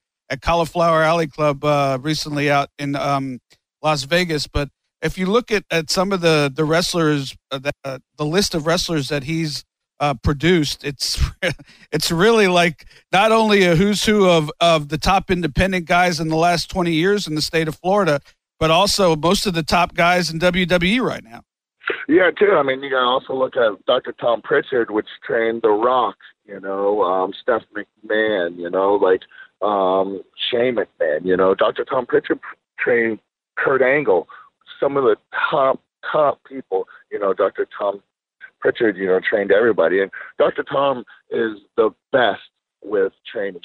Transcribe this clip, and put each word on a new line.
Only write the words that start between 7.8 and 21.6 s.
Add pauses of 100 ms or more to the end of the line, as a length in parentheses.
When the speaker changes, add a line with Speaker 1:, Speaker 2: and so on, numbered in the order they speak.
Speaker 1:
uh, (200)
the
list
of
wrestlers
that
he's, (340)
uh,
produced,
it's, (380)
<laughs>
it's
really,
like, (240)
not
only
a
who's
who
of,
of
the
top
independent
guys
in
the
last
twenty
years
in
the
state
of
Florida, (400)
but
also
most
of
the
top
guys
in
W
W
E
right
now. (680)